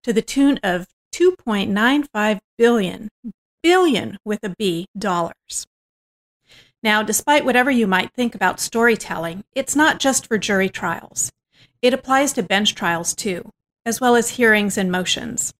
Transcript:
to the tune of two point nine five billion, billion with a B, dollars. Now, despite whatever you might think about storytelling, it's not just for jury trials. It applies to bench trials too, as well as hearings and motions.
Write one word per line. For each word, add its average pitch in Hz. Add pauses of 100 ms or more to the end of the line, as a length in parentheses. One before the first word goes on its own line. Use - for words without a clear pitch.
to 240
the 220
tune 277
of 180 (240)
two 359 (100)
point 208
nine 240
five 214 (180)
billion, 214 (520)
billion 330
with 208
a 190
B, 180 (100)
dollars. - (1120)
Now, 214
despite 277
whatever 247
you 233
might 185
think 240
about -
storytelling, 190 (100)
it's 269
not 302
just -
for 220
jury 190
trials. - (480)
It 247
applies 269
to 220
bench 196
trials 170
too, - (340)
as 226
well 240
as 233
hearings 214
and 190
motions. -